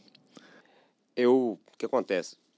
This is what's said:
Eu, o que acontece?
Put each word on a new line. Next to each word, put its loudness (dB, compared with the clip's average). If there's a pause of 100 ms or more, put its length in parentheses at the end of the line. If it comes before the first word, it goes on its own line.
(1160)
Eu, 2 (140)
o -20
que -10
acontece? -4 (220)